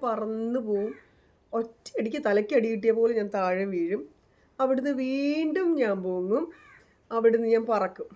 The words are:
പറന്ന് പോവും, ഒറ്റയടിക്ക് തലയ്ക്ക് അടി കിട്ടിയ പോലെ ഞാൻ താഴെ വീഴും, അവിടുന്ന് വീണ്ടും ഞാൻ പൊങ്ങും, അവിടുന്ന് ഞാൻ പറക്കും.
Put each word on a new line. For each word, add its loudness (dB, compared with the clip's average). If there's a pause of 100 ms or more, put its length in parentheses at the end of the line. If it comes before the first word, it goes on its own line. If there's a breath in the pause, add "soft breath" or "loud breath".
പറന്ന് -2
പോവും, -2 (580 soft breath)
ഒറ്റയടിക്ക് -6
തലയ്ക്ക് 2
അടി 4
കിട്ടിയ 2
പോലെ 4
ഞാൻ 0
താഴെ 0
വീഴും, -4 (380 soft breath)
അവിടുന്ന് 2
വീണ്ടും 0
ഞാൻ 0
പൊങ്ങും, -2 (600 loud breath)
അവിടുന്ന് 4
ഞാൻ 4
പറക്കും. 0 (100)